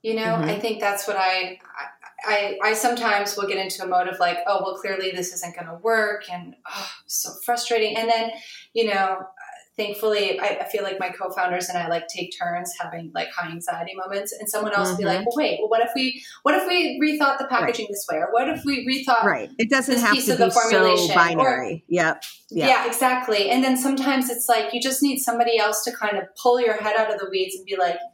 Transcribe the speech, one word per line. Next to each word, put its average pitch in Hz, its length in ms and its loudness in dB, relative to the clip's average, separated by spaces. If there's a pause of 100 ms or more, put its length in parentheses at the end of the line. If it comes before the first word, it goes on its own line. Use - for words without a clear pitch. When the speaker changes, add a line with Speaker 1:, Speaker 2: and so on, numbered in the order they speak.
Speaker 1:
You 220 140 -2
know, 220 60 -2 (140)
Speaker 2:
Mm-hmm. 160 140 0
Speaker 1:
I 185 100 -2
think 220 200 -4
that's 202 280 -2
what 196 100 -2
I, 185 420 0 (640)
I, - 20 -4
I, 202 360 0
I 220 100 2
sometimes 220 640 0
will 196 100 -4
get 196 100 -2
into 196 260 -6
a 180 40 -6
mode 180 200 2
of, 180 120 -8
like, 175 260 0
"Oh, 196 180 0
well, 190 120 -4
clearly 190 360 -4
this 175 220 -6
isn't 175 220 -10
gonna 170 260 -12
work," 214 500 0
and, 175 240 -12 (140)
"Oh, - 200 -10 (180)
so - 240 -4 (120)
frustrating." 233 540 0
And 226 120 0
then, 226 220 2 (420)
you 226 120 2
know, 196 320 0 (600)
thankfully, 208 600 0
I, 196 220 -2
I - 80 -6
feel 202 140 -2
like 190 160 -4
my 180 100 -4
co-founders 180 600 -2
and 180 80 -4
I, 170 120 -2
like, 170 180 -2
take - 320 -8
turns 175 400 -4
having, 170 360 -10
like, 165 160 -4
high 170 180 -6
anxiety 175 460 -6
moments, 196 360 -6
and 214 160 -10
someone 214 260 -2
else 196 180 2
will 180 60 -2
be 196 80 0
like, 190 140 2
Speaker 2:
Mm-hmm. 214 60 -4 (100)
Speaker 1:
"Well, - 20 0
wait, 302 220 0
well, 214 100 -2
what 226 120 4
if 233 140 2
we, 262 280 -2 (200)
what 302 120 4
if 381 120 2
we 349 340 0
rethought 294 380 2
the 262 60 -2
Speaker 2:
Right. 233 160 2
Speaker 1:
packaging 226 280 -2
this 202 200 -6
way? 156 80 -2
Or 165 140 0
what 247 160 4
if - 160 -4
we 269 240 -2
rethought 254 360 2
Speaker 2:
Right. 143 340 2
It 226 140 0
doesn't 262 240 4
Speaker 1:
this 240 80 4
Speaker 2:
have 208 100 6
Speaker 1:
piece 247 140 2
Speaker 2:
to 196 60 4
Speaker 1:
of - 40 2
the 233 80 6
Speaker 2:
be 190 60 2
so 240 100 6
Speaker 1:
formulation?" 185 500 4
Or 185 40 2
Speaker 2:
binary. 170 720 2
Yep. 160 360 0 (280)
Yep. 220 180 2
Speaker 1:
Yeah, 233 160 6
exactly. 233 640 2
And 254 140 4
then 262 120 4
sometimes 269 540 2
it's - 180 -4
like, 226 240 4
you 240 80 -2
just 262 220 0
need 277 180 4
somebody 233 380 0
else 208 280 2
to 240 60 -4
kind 208 240 -4
of 185 100 -4 (160)
pull 247 200 6
your 220 180 2
head 208 160 -2
out 220 160 2
of 202 80 -4
the 196 100 -8
weeds 185 260 -2
and 190 100 -14
be 196 100 -6
like 175 220 0 (160)